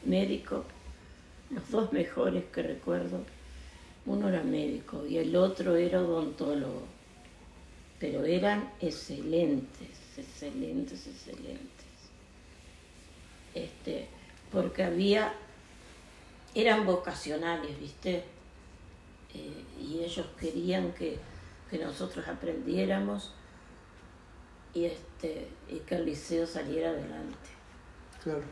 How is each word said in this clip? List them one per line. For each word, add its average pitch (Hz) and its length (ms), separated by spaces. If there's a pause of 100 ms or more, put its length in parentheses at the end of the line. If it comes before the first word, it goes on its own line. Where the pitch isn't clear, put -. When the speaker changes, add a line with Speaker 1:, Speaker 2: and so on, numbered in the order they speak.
Speaker 1:
médico, - 580 (880)
los 220 200
dos 220 220
mejores 185 500 (100)
que 170 80
recuerdo. 180 580 (840)
Uno 202 240
era 170 140
médico 147 640
y 165 100
el 165 180
otro 180 420
era 175 240
odontólogo. 147 840 (1120)
Pero 139 280
eran 202 440 (120)
excelentes, 151 1080 (300)
excelentes, 135 920
excelentes. - 640 (1800)
Este, - 540 (440)
porque 180 320
había, 202 500 (1200)
eran 214 320
vocacionales, 156 920
¿viste? 175 440 (1080)
Eh, 147 300 (180)
y 156 220
ellos 170 220 (140)
querían 175 520
que, 151 260 (520)
que - 100
nosotros 180 480
aprendiéramos 190 1040 (1400)
y, 170 120
este, - 600 (220)
y 165 100
que - 160
el 170 100
liceo 165 400
saliera 165 440
adelante. - 600 (720)
Speaker 2:
Claro. 151 180 (100)